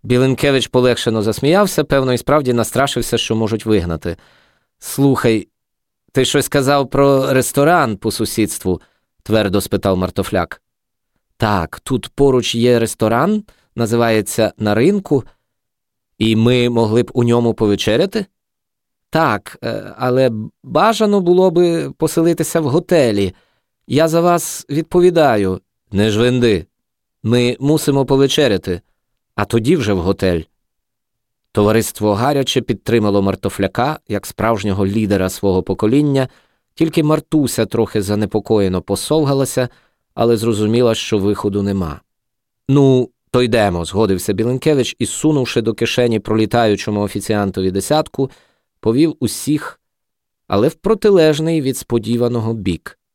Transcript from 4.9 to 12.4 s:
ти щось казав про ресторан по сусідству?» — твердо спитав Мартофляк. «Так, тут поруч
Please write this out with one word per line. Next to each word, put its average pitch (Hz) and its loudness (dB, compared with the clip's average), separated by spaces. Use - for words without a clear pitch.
ти 131 2
щось 139 -2
казав 139 0
про 139 2
ресторан 139 2
по 107 -4
сусідству?» — 98 -4
твердо 104 0
спитав 95 -2
Мартофляк. 92 -4
«Так, 101 -2
тут - -6
поруч 131 2